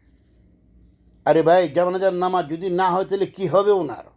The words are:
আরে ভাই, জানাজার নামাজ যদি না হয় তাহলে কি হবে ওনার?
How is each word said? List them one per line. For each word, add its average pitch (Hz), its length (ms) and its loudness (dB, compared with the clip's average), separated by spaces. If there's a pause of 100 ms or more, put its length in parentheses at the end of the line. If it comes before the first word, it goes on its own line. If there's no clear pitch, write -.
(1200)
আরে 151 180 4
ভাই, 170 260 4
জানাজার 180 460 0
নামাজ 180 360 -2
যদি 170 200 -6
না 180 200 0
হয় 185 140 0
তাহলে 190 220 -4
কি 190 200 -8
হবে 196 240 2
ওনার? 170 340 -2 (120)